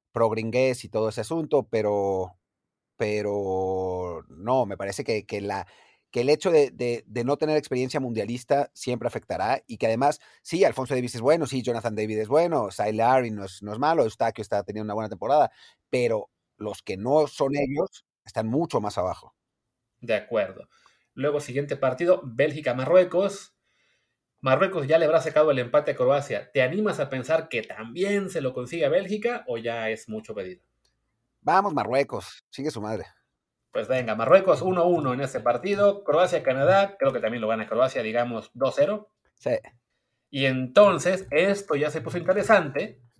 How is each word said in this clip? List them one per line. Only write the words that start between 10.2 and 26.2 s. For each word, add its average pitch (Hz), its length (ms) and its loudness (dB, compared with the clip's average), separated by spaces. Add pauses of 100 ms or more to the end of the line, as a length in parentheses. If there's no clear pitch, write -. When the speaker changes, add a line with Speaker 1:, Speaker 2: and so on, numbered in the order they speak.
Speaker 1:
sí, 175 220 0
Alfonso 135 320 0
Davies 123 180 -4
es 117 80 -8
bueno, 151 240 2
sí, 127 160 -4
Jonathan 113 320 -4
David 107 240 -2
es 107 100 -2
bueno, 143 440 2
Sile 107 320 -2
Arvin 120 320 2
no 101 100 -10
es, - 160 -16
no 104 100 -10
es 107 60 -8
malo, 156 240 2
Eustaquio 113 400 -2
está 101 220 -2
teniendo 107 220 -8
una 104 100 -6
buena 110 140 -4
temporada, 120 420 2 (400)
pero 117 400 0 (260)
los 104 240 -8
que 95 160 -8
no 143 300 2
son 139 280 -2
ellos 143 520 -4 (180)
están 113 220 -4
mucho 131 340 -2
más 104 160 -6
abajo. 90 380 -6 (640)
Speaker 2:
De 113 140 -2
acuerdo. 101 520 -4 (480)
Luego, 143 260 -2
siguiente 143 340 -6
partido, 175 480 2
Bélgica-Marruecos. 147 1300 0 (880)
Marruecos 147 480 2
ya 160 100 6
le 165 80 4
habrá 156 140 4
sacado 156 320 4
el 131 80 0
empate 147 320 2
a 139 40 -8
Croacia. 131 580 0